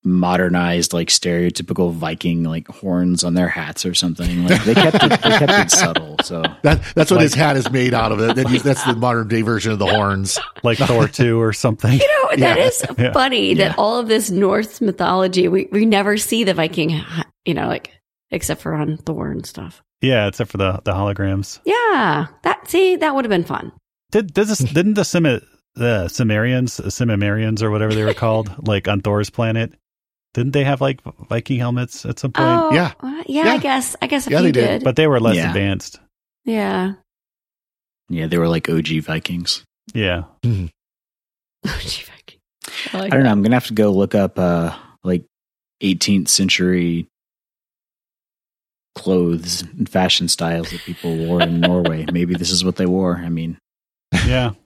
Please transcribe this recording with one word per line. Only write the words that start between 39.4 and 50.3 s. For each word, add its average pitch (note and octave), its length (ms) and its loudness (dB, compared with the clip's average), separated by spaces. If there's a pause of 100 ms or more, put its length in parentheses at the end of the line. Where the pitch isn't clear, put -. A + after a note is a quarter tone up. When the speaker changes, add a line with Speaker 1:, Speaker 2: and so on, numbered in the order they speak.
Speaker 3:
Yeah. F2+ 300 -2 (200)
Speaker 2:
Mm-hmm. G2+ 220 0 (960)
Speaker 4:
<laughs> - 40 -6
O - 140 -6
G - 220 -10
Viking. - 360 -20 (540)
I F#3+ 60 -6
like F#3+ 140 -4
Speaker 1:
I - 20 4
don't C3+ 40 6
know. C3+ 40 6
Speaker 4:
that. A#2+ 80 6
Speaker 1:
I'm G2+ 120 4
gonna A#2 120 4
have B2 120 0
to A#2 60 -8
go G#2+ 180 4
look F#2+ 220 2
up, G2 240 0
uh, E2+ 380 0 (280)
like, F2+ 220 -2 (560)
eighteenth G2 480 0
century F2+ 800 0 (1900)
clothes F2 680 -2
and - 280 -6
fashion F#2 380 0
styles E2 440 -4